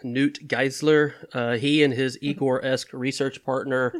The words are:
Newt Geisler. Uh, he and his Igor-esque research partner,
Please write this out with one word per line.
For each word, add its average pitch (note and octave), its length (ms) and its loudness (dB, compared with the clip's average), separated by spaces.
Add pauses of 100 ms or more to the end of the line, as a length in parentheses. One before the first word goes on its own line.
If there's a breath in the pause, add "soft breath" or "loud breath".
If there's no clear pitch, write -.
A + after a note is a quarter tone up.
Newt C3+ 440 -2
Geisler. D3 680 2 (180)
Uh, A#2+ 240 -2
he C#3+ 260 2
and C#3 120 4
his B2+ 260 -2
Igor-esque C3+ 720 -2
research C3+ 520 -4
partner, C3 560 0